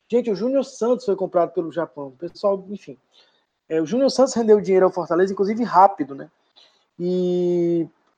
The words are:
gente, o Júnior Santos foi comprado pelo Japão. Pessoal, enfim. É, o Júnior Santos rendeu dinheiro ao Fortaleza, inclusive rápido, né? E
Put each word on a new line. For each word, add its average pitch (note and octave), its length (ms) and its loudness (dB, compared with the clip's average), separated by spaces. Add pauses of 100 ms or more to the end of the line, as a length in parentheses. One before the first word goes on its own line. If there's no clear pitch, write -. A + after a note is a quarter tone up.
(100)
gente, A#3+ 180 0
o G#3 60 -2
Júnior B3 300 -2
Santos A#3+ 420 -4
foi G3 80 0
comprado F3 380 -2
pelo E3 180 -6
Japão. C#3+ 480 -10
Pessoal, F#3+ 500 -4
enfim. F#3+ 300 -16 (680)
É, D#3+ 120 -2
o D#3+ 60 -2
Júnior B3+ 240 0
Santos C4 240 0
rendeu G#3+ 260 4
dinheiro F#3 260 4
ao F3+ 60 2
Fortaleza, F3+ 400 0
inclusive G3+ 300 -2
rápido, E3+ 540 2
né? D3+ 120 -16 (720)
E F3 880 0 (320)